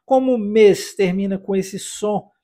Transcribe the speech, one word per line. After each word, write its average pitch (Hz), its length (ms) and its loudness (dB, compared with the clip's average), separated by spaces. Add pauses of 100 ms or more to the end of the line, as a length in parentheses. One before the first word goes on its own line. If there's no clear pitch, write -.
Como 262 340 2
mes 208 560 2
termina 190 440 -2
com 196 180 -4
esse 190 220 -4
som - 520 -8 (140)